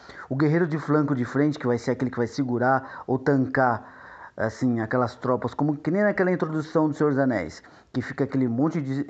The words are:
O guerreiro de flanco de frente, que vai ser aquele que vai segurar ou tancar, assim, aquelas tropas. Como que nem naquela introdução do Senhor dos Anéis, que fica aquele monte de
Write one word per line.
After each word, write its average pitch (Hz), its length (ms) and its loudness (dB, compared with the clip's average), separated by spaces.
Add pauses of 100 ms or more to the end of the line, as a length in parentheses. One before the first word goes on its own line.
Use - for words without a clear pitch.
(280)
O 131 80 -4
guerreiro 156 300 4
de 156 120 -2
flanco 147 360 2
de 123 100 0
frente, 143 340 0
que - 80 -4
vai 120 100 2
ser 117 140 -2
aquele 123 200 0
que - 60 -10
vai 120 100 0
segurar 127 800 0
ou 131 120 0
tancar, 131 760 2 (420)
assim, 117 460 0
aquelas 120 360 0
tropas. 123 360 -2
Como 147 240 0
que 151 140 -4
nem 196 120 2
naquela 202 300 2
introdução 156 560 0
do 143 60 0
Senhor 151 160 2
dos 135 80 2
Anéis, 117 440 -2 (300)
que 127 80 -2
fica 139 240 -2
aquele 131 240 0
monte 151 320 0
de 135 300 -4